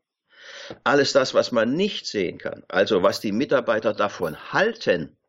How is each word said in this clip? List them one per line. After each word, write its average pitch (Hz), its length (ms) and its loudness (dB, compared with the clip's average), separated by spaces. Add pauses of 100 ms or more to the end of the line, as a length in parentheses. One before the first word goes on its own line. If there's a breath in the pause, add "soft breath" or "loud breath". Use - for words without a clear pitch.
(840 loud breath)
Alles 135 280 4
das, 131 220 2
was - 180 2
man 117 220 2
nicht 202 320 -2
sehen 95 320 -2
kann, - 300 -10
also 95 340 2
was - 180 2
die 107 120 -4
Mitarbeiter 113 640 0
davon 90 580 -6
halten, 135 640 -2 (120)